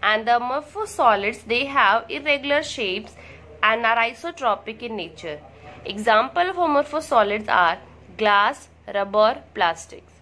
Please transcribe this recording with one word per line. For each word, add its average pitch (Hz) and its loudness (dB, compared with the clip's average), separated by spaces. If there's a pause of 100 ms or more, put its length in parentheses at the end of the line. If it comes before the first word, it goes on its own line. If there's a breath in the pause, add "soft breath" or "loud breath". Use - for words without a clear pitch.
And 214 0
the 240 2
amorphous 294 -6
solids, 220 2
they 240 -2
have 233 2
irregular 285 -2
shapes 214 -6 (480 loud breath)
and 226 0
are 233 2
isotropic 233 -4
in 226 -10
nature. 165 -10 (460 loud breath)
Example 220 0
of 370 -6
amorphous 294 0
solids 214 2
are 180 4 (400)
glass, 208 2 (220)
rubber, 214 0 (100)
plastics. - -4